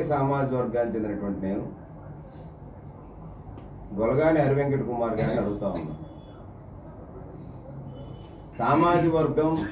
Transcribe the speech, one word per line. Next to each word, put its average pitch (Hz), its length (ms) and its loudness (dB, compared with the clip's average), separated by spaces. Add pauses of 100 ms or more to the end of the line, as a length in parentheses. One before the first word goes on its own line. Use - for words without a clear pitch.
(120)
సామాజిక 135 480 2
వర్గానికి 117 380 2
చెందినటువంటి 101 500 -2
నేను 101 160 -2 (2500)
గొలగాని 151 440 6
హరివెంకట్ 135 460 2
కుమార్ 117 300 0
గారిని - 220 2
అడుగుతా 101 240 -2 (120)
ఉన్నాను. 78 260 -8 (2500)
సామాజిక 160 580 6
వర్గం 151 340 6 (200)